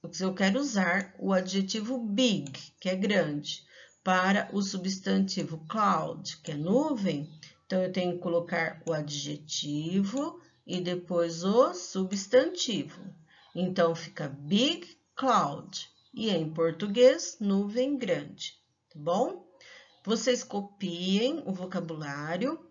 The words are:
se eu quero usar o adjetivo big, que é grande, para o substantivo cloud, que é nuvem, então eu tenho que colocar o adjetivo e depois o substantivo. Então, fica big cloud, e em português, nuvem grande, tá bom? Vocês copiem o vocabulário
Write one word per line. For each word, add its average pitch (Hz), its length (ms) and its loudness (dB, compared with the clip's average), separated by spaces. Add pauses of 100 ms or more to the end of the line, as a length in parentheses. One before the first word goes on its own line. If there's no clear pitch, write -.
(100)
se 185 140 -6
eu 190 100 0
quero 202 240 4
usar 196 600 0
o 190 140 0
adjetivo 196 640 0
big, 202 520 2 (300)
que 190 80 -2
é 185 80 0
grande, 175 680 0 (380)
para 185 500 4
o 202 100 0
substantivo 190 960 0 (100)
cloud, 170 720 0
que - 140 -8
é - 20 -4
nuvem, 190 760 0 (360)
então 185 160 0
eu 185 100 -2
tenho 180 220 0
que 175 60 -6
colocar 170 680 -2
o 165 60 0
adjetivo 160 1500 -2 (260)
e 180 140 -4
depois 170 640 -2
o 254 300 6
substantivo. 202 1300 0 (540)
Então, 175 400 2
fica - 340 -8
big 190 680 0 (180)
cloud, 175 760 0 (260)
e 220 160 -2
em 160 200 0
português, 208 880 4
nuvem 208 580 2
grande, 165 560 -4 (340)
tá 151 100 -20
bom? 202 480 -2 (560)
Vocês 233 400 0
copiem 196 1000 -2
o 190 80 -4
vocabulário 170 1040 -4 (120)